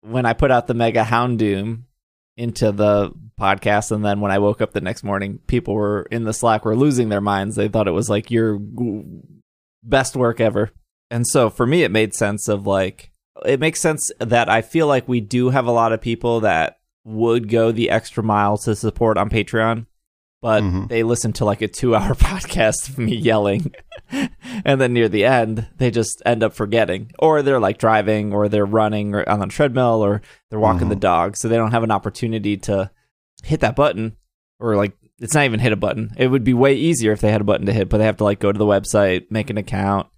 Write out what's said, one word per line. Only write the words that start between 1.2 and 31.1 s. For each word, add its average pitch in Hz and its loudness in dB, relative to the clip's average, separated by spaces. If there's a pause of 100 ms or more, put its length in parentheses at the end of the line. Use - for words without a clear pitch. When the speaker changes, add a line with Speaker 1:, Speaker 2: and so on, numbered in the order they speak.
Speaker 1:
into 117 -2
the 104 2 (280)
podcast, 101 0
and 107 -4
then 101 -2
when 101 -2
I 98 2
woke 101 0
up 107 -4
the 104 -4
next 95 -8
morning, 98 -6
people 117 -2
were 104 -2
in 113 -4
the 110 -4
Slack 110 0
were 110 0
losing 127 2
their 101 0
minds. 101 -2
They 107 0
thought 104 0
it 87 0
was, 92 -2
like, 107 -2
your 113 0
g-, 107 -8 (800)
best 127 -2
work 120 0
ever. 107 0 (400)
And 117 -2
so 120 2
for 120 -2
me, 160 2
it 107 0
made 107 0
sense 104 -4
of, 101 -2
like, 98 -4 (320)
it 131 2
makes 160 -2
sense 156 -2
that 117 0
I 113 2
feel 160 0
like 135 2
we 123 0
do 123 0
have 131 0
a 120 0
lot 113 2
of 110 -2
people 117 -2
that 87 0 (260)
would 113 0
go 113 4
the 113 0
extra 110 -2
mile 104 2
to 110 -2
support 110 0
on 101 -2
Patreon, 113 -2 (560)
but 110 2
Speaker 2:
Mm-hmm. 95 -2
Speaker 1:
they 117 0
listen 117 -2
to, 123 -2
like, 104 0
a 104 -4
two-hour 107 0
<laughs> - -6
podcast 180 0
of 131 -12
me 113 -2
yelling. 107 0 (380)
<laughs> 269 -4 (340)
And 139 2
then 123 2
near 117 2
the 101 0
end, 113 0
they 127 2
just 110 -4
end 117 2
up 110 0
forgetting. 104 -2
Or 156 4
they're, 135 2
like, 104 0
driving, 107 2
or 104 0
they're 104 2
running, 107 0
or - -2
on 104 0
a 95 -4
treadmill, 120 2
or 101 0 (280)
they're 110 -6
walking 107 2
the 104 0
Speaker 2:
Mm-hmm. 98 -6
Speaker 1:
dog, 90 0